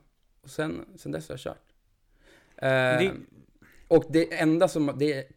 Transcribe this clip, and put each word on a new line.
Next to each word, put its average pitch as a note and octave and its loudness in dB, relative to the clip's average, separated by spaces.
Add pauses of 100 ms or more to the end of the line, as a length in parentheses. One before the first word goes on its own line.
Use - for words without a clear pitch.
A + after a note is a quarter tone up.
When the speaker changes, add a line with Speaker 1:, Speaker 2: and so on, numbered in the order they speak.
(420)
Speaker 1:
Och - -20
sen, D#3+ -8 (120)
sen C#3+ -12
dess D#3 -10
har - -12
jag C3 -12
kört. - -12 (960)
Eh, C3+ -4
Speaker 2:
Det B2+ 2 (760)
Speaker 1:
och E3 6
det D#3+ 0
enda E3 4
som, D3 -2
det D3 0
är, C3+ -8 (120)